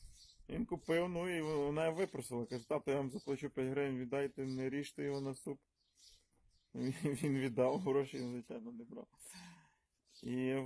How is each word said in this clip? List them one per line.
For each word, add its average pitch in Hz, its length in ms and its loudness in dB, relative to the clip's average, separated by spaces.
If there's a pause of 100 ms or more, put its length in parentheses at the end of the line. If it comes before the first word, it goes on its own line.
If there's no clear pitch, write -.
(480)
Він 160 180 -2
купив, 170 420 2
ну, 175 280 0
і 160 60 2
вона 151 480 2
випросила. 127 560 -2
Каже: 120 220 -6
"Тато, 147 220 0
я 135 60 6
вам 139 140 2
заплачу 139 400 -2
п'ять 131 180 0
гривень, 139 300 2
віддайте, 139 480 0
не 131 240 0
ріжте 143 340 -4
його 139 160 0
на 135 140 -2
суп". 143 260 -8 (1120)
Він, 127 200 0 (100)
він 143 340 2
віддав 131 400 4
гроші, 139 400 2
він, 123 140 -4
звичайно, 117 400 -8
не 117 120 -12
брав. 117 220 -14 (1160)
І 127 440 0